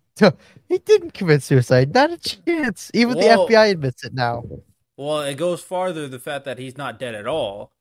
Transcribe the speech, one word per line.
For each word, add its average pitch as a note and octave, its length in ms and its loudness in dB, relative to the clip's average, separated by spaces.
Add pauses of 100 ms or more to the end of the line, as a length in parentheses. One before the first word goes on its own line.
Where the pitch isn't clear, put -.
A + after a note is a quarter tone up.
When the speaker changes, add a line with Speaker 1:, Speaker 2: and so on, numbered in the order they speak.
(180)
Speaker 1:
<laughs> G3 140 6 (340)
He F#4 120 0
didn't F#4 340 2
commit D#3 300 2
suicide. C3 500 4
Not C#4+ 180 4
a F4 60 -6
chance. - 800 -6
Even A#3+ 240 2
the G3 80 4
Speaker 2:
Well, A3 180 4
Speaker 1:
F - 60 0
B A3+ 40 4
I A3 120 6
admits D#3 360 -4
it A#2 120 -14
now. A#2+ 300 -2 (520)
Speaker 2:
well, D3+ 240 -4
it C#3+ 140 -6
goes E3+ 280 -4
farther, F3+ 460 -6
the B2+ 100 -14
fact C#3 280 -10
that B2+ 120 -8
he's B2+ 200 -14
not B2 200 -10
dead A#2+ 160 -10
at G#2 120 -12
all, A2+ 540 -6